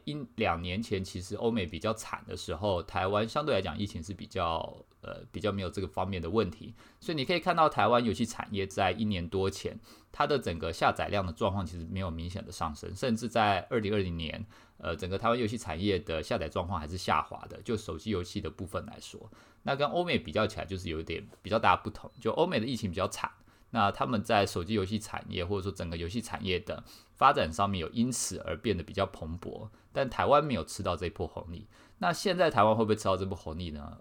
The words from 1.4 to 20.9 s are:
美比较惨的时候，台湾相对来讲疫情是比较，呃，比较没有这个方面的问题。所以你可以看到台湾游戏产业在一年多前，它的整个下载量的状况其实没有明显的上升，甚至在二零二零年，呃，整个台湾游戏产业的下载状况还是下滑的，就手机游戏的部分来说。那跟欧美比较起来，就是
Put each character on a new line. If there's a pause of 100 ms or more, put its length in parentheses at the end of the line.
美
比
较
惨
的
时
候，
台
湾
相
对
来
讲
疫
情
是
比
较， (160)
呃，
比
较
没
有
这
个
方
面
的
问
题。 (260)
所
以
你
可
以
看
到
台
湾
游
戏
产
业
在
一
年
多
前， (320)
它
的
整
个
下
载
量
的
状
况
其
实
没
有
明
显
的
上
升，
甚
至
在 (100)
二
零
二
零
年， (320)
呃，
整
个
台
湾
游
戏
产
业
的
下
载
状
况
还
是
下
滑
的，
就
手
机
游
戏
的
部
分
来
说。 (320)
那
跟
欧
美
比
较
起
来，
就
是